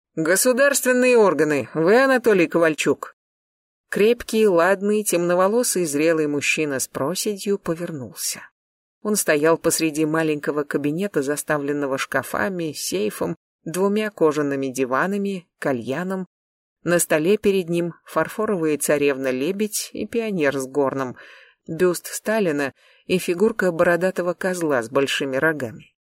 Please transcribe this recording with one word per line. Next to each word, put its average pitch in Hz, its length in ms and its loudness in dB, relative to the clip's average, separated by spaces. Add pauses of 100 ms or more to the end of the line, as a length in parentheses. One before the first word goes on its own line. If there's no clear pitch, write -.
(140)
"Государственные 247 1040 2
органы, 151 560 4
вы 190 300 4
Анатолий 226 440 4
Ковальчук?" 156 720 0 (720)
Крепкий, 220 580 2
ладный, 196 560 2
темноволосый, 185 800 0
зрелый 156 420 2
мужчина 143 520 -2
с - 80 -4
проседью 196 680 -4
повернулся. 160 840 -8 (600)
Он 214 140 -2
стоял 160 420 2
посреди 160 480 -2
маленького 151 580 -2
кабинета, 151 600 -2
заставленного 143 720 -2
шкафами, 165 760 -4
сейфом, 185 600 -4 (300)
двумя 202 460 -2
кожаными 143 560 0
диванами, 170 800 -2 (120)
кальяном. 151 680 -4 (560)
На 170 160 2
столе 165 380 2
перед 190 320 0
ним 170 240 -2 (120)
фарфоровые 165 720 -2
царевна-лебедь 143 1160 -2
и 214 140 -8
пионер 185 500 -2
с 131 80 -4
горном, 135 500 -2 (520)
бюст 175 400 0
Сталина 160 680 -2 (320)
и 185 140 0
фигурка 185 520 0
бородатого 175 640 0
козла 170 480 -2
с 113 80 -6
большими 135 480 -2
рогами. 135 560 -4 (100)